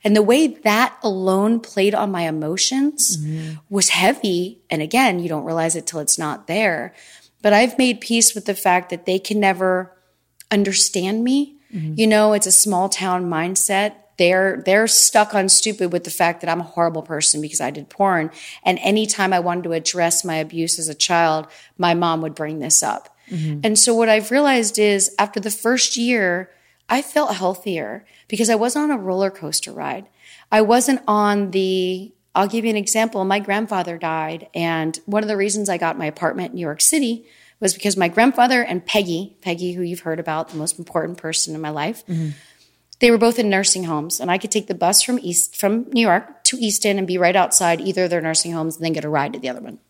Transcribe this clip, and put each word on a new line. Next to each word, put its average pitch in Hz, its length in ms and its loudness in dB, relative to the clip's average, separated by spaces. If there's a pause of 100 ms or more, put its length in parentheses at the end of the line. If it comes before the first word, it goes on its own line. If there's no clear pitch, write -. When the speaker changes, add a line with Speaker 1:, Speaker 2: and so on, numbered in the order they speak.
Speaker 1:
and 208 120 4
the 214 60 6
way 262 260 4
that 226 540 0
alone 196 600 2
played 208 340 0
on 208 160 -2
my 175 160 -4
emotions 190 880 -2
Speaker 2:
Mm-hmm. 156 360 -8 (160)
Speaker 1:
was 196 200 0
heavy. 185 720 0 (100)
And 156 120 -2
again, 202 380 2
you 170 100 -4
don't 156 160 -4
realize 165 320 -2
it 160 100 -8
till 160 140 -8
it's - 180 -2
not 151 280 -6
there. 180 460 -2 (480)
But 208 120 6
I've 240 240 4
made 247 240 2
peace 233 340 2
with 202 100 -10
the 208 80 -2 (120)
fact 180 240 2
that 175 160 -8
they 185 120 0
can 208 220 -2
never 185 540 0 (580)
understand 196 720 0
me. 285 320 0 (180)
Speaker 2:
Mm-hmm. 156 240 -6
Speaker 1:
You 220 100 4
know, 214 260 6
it's 202 140 0
a 185 40 2
small 190 380 2
town 180 400 -2
mindset. 190 640 0 (240)
They're, 185 480 2
they're 208 220 4
stuck - 480 4
on 196 120 2
stupid 190 460 2
with 175 100 -2
the 170 60 -12
fact 170 320 0
that 170 80 -4
I'm 170 120 0
a - 20 -8
horrible 165 400 -2
person 151 360 -2
because 151 220 -6
I 127 80 -2
did 143 200 -12
porn. 175 420 0 (320)
And 185 180 2
anytime 208 500 0
I 185 80 2
wanted 175 260 -4
to 165 80 -4
address 170 520 0
my 165 120 -4
abuse 165 420 -4
as 160 100 -6
a 151 60 -10
child, 160 500 2 (320)
my 175 160 2
mom 165 280 0
would 156 120 -6
bring 156 260 -8
this 147 220 0
up. - 340 -6 (140)
Speaker 2:
Mm-hmm. 156 340 -4
Speaker 1:
And 214 140 2
so 240 160 4
what 226 160 2
I've 214 220 2
realized 254 480 2
is 202 400 2
after 208 200 0
the 208 120 -6
first 240 460 -2
year, 196 520 0 (400)
I 254 140 0
felt 285 320 -2
healthier 180 680 -4 (220)
because 220 220 0
I 226 60 4
wasn't 247 300 0
on 294 120 -2
a 208 40 -6
roller 190 280 -2
coaster 156 420 -8
ride. 151 360 -8 (440)
I 214 100 6
wasn't 247 460 4
on 208 440 2
the, 185 600 -2 (220)
I'll 196 140 2
give 226 180 -4
you 233 60 0
an 214 60 0
example. 220 460 -2
My 196 160 2
grandfather 196 600 -4
died. 160 560 -6
And 160 500 -2
one 208 160 0
of 214 80 -4
the 214 80 -2
reasons 202 320 -2
I 175 80 -2
got 165 200 -2
my 160 100 -6
apartment 170 440 -4
in - 40 -14
New 180 60 -8
York 156 200 -4
City 233 440 0 (340)
was 190 160 0
because 202 220 -2
my 180 100 4
grandfather 247 560 4
and 175 200 -4
Peggy, 196 580 -2
Peggy, 175 320 -4
who 180 100 -6
you've 175 180 -6
heard 160 180 -6
about, 160 300 -6
the 165 80 -10
most 156 220 -6
important 170 400 -4
person 160 340 -4
in 156 80 -8
my 151 100 -6
life, 151 360 -6
Speaker 2:
Mm-hmm. 160 220 -4 (720)
Speaker 1:
they 240 120 6
were 226 60 6
both 233 220 2
in 214 100 2
nursing 190 360 0
homes, 160 340 -4
and 170 120 -4
I 185 60 2
could 208 140 -6
take 208 160 -2
the 190 80 -4
bus 175 280 2
from 247 160 -2
East, - 360 -2
from 220 360 0
New 240 100 2
York 208 440 2
to 254 120 -2
Easton 208 420 0
and 190 80 -2
be 180 100 -2
right 180 180 4
outside 175 460 2
either 185 240 0
of 175 60 -2
their 170 100 0
nursing 160 320 -2
homes 160 220 -4
and 165 100 -8
then 165 80 -2
get 151 120 -6
a 151 40 -6
ride 147 240 -2
to - 60 -12
the 127 100 -6
other 123 120 -10
one. 113 180 -18 (100)